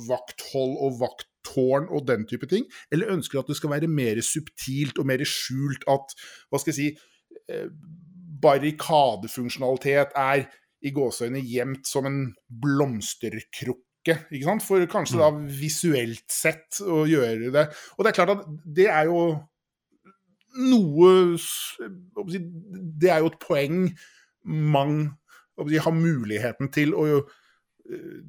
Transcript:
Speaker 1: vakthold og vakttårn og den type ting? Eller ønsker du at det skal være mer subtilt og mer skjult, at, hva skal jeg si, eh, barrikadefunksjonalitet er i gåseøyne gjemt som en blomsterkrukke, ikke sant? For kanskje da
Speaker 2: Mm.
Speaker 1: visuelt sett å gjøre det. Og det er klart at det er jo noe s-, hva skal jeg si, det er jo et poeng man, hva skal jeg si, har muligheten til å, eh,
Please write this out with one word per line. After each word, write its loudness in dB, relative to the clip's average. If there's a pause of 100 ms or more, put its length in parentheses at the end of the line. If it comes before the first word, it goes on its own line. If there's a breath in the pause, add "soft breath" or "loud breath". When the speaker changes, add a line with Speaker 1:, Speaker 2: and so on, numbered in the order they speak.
Speaker 1:
vakthold -4
og -2
vakttårn -2
og -4
den 0
type -8
ting? 0 (280 loud breath)
Eller 0
ønsker -4
du -2
at -10
det -6
skal -4
være -2
mer 0
subtilt -4
og -2
mer 0
skjult, -6
at, 0 (320 loud breath)
hva -2
skal -4
jeg -4
si, -2 (520 soft breath)
eh, -8 (720)
barrikadefunksjonalitet 2
er 0 (360 soft breath)
i -6
gåseøyne -2
gjemt -6
som -2
en -4 (160)
blomsterkrukke, -4 (140)
ikke -6
sant? 0
For 2
kanskje -2
da 8
Speaker 2:
Mm. -8
Speaker 1:
visuelt -2
sett -4
å 0
gjøre 2
det. 4 (300 loud breath)
Og 2
det 4
er -2
klart 4
at -14 (200)
det 4
er 4
jo 2 (1160)
noe 6
s-, -10
hva -12
skal -8
jeg -6
si, -12 (520)
det 6
er 4
jo 2
et -4
poeng 0 (480 soft breath)
man, 0 (380 soft breath)
hva -10
skal -6
jeg 4
si, -2
har 2
muligheten 0
til 2
å, 2 (640 soft breath)
eh, -14